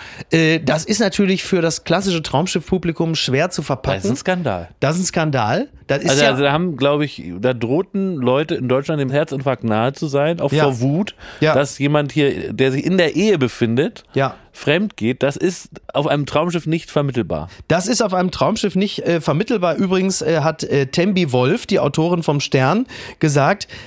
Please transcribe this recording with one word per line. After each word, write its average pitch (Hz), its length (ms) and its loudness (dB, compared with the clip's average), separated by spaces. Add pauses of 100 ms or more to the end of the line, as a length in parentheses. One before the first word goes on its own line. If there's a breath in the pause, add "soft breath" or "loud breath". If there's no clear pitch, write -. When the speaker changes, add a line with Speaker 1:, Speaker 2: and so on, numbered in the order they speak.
(300 loud breath)
Speaker 1:
äh, 160 300 4
das 156 260 0
ist 208 140 -2
natürlich 196 440 2
für 180 200 0
das 160 200 -2
klassische 180 380 0
Traumschiff-Publikum 165 920 -2
schwer 143 340 0
zu 170 140 -6
verpacken. - 400 -2
Speaker 2:
Das - 20 -6
ist 101 60 0
ein 127 60 0
Skandal. 127 520 -4 (100)
Speaker 1:
Das 151 180 0
ist 185 40 -2
ein 185 40 -2
Skandal. 156 640 0 (200)
Das 139 160 -2
ist - 80 0
Speaker 2:
Also, 139 120 4
Speaker 1:
ja 139 60 6
Speaker 2:
also 135 140 0
da 139 100 4
haben, 165 240 -2
glaub 143 240 2
ich, - 200 -6 (200)
da 123 120 2
drohten 170 640 -2
Leute 139 400 0
in 127 140 -4
Deutschland 143 320 0
dem 131 80 0
Herzinfarkt 135 560 -2
nahe 113 260 2
zu 156 160 -6
sein, 147 320 0
auch 147 140 0
Speaker 1:
Ja. 151 100 4
Speaker 2:
vor 135 160 0
Wut, 143 360 0 (260 loud breath)
Speaker 1:
Ja. 156 120 4
Speaker 2:
dass 139 260 0
jemand 143 340 0
hier, 139 400 0
der 131 180 2
sich 139 140 -2
in 185 120 2
der 170 200 2
Ehe 202 200 4
befindet, 127 760 0
Speaker 1:
Ja. 135 220 0 (180)
Speaker 2:
fremd 180 420 0
geht. 117 260 -2
Das 139 140 0
ist 175 320 -4 (260)
auf 147 140 0
einem 147 180 0
Traumschiff 165 400 -2
nicht 160 240 -4
vermittelbar. 113 600 -2 (180 loud breath)
Speaker 1:
Das 175 200 0
ist 240 140 0
auf 208 120 0
einem 185 180 0
Traumschiff 190 440 0
nicht, 190 300 0
äh, 170 140 2
vermittelbar. 175 560 0
Übrigens, 185 460 0
äh, 160 200 0
hat, 156 220 -2
äh, 139 220 0
Tembi 175 480 0
Wolf, 127 320 2
die 190 140 2
Autorin 160 440 0
vom 147 160 2
Stern, 147 460 2 (340 loud breath)
gesagt, 151 480 2 (200 loud breath)